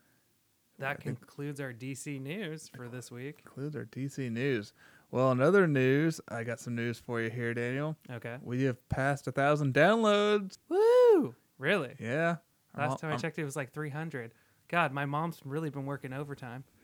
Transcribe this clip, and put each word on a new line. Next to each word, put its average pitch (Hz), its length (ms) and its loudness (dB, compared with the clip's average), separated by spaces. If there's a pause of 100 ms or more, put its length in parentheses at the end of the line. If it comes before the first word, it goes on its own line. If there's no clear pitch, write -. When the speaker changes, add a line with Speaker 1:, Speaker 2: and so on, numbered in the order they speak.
(800)
Speaker 1:
That 139 200 -6
Speaker 2:
I - 40 -18
think 120 180 -8
Speaker 1:
concludes 143 400 -12
our 131 120 -8
D 127 220 -12
C 139 240 -10
news 156 500 -10
for 123 200 -14
this 120 220 -12
week. 131 340 -14
Speaker 2:
concludes 147 320 -10
our 117 100 -8
D 131 220 -8
C 135 200 -6
news. 117 460 -2 (360)
Well, 131 220 2
in 127 80 2
other 185 260 6
news, 143 640 2
I 117 160 -8
got 117 160 -6
some 120 140 -8
news 117 240 -2
for 117 240 -6
you 113 80 -2
here, 117 240 -4
Daniel. 135 420 -4 (140)
Speaker 1:
Okay. 120 320 -10
Speaker 2:
We 127 220 -2
have 127 260 0
passed 139 380 0
a 127 40 -6
thousand 143 400 2
downloads. 208 840 4 (100)
Speaker 1:
Woo! 427 640 6 (240)
Really? 139 400 0
Speaker 2:
Yeah. 160 380 0 (400)
Speaker 1:
Last 143 160 0
Speaker 2:
I'm - 60 -4
Speaker 1:
time 156 120 -6
I 151 40 0
Speaker 2:
I'm 123 60 -4
Speaker 1:
checked, 165 180 -6
it 156 60 -4
was, 139 120 -6
like, 131 160 -6
three 151 180 -6
hundred. 143 440 -8 (340)
God, 160 240 2
my 143 140 -2
mom's 156 380 -2
really 147 260 -4
been 135 160 -8
working 135 260 -8
overtime. 135 520 -10 (200)